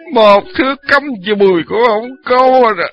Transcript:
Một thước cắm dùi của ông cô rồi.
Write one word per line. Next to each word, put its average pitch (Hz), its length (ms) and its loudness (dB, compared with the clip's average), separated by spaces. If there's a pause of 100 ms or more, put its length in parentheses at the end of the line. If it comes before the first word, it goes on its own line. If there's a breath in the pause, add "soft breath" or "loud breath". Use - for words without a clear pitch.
(120)
Một 208 320 4 (140)
thước 269 160 -2 (140)
cắm 277 140 0 (240)
dùi 196 420 0
của 208 200 -2
ông 233 360 -4
cô 254 480 2
rồi. 170 200 -6